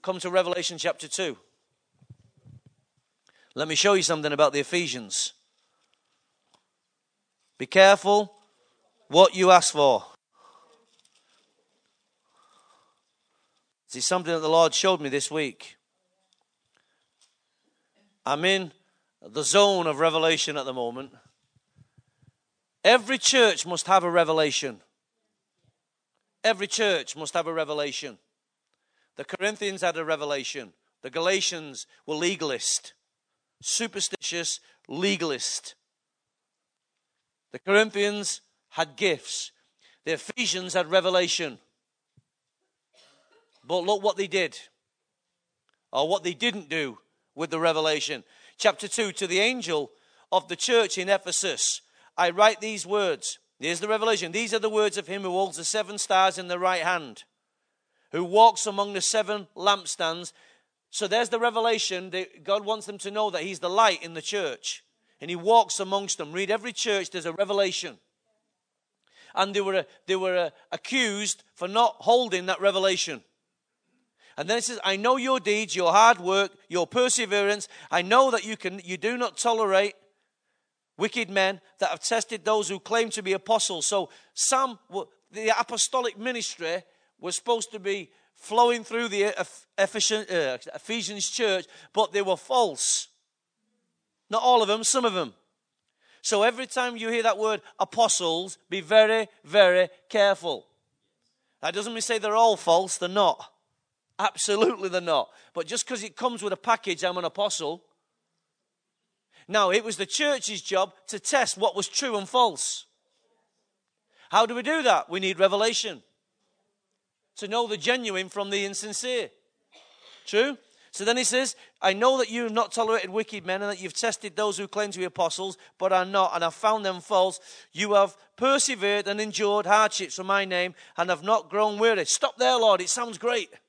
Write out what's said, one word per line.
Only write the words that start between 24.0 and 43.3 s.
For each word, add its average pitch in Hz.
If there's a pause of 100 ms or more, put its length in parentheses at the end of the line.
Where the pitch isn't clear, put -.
a 175
revelation. 156 (1600)
Every 208
church 190
must 151
have 170
a 165
revelation. 147 (1000)
The 143
Corinthians 196
had 170
a 165
revelation. 147 (260)
The 135
Galatians 165 (180)
were 151
legalist, 160 (720)
superstitious, - (280)
legalist. 160 (1800)
The 127
Corinthians 208 (280)
had 156
gifts. - (520)
The 160
Ephesians 185
had 175
revelation. 175 (2000)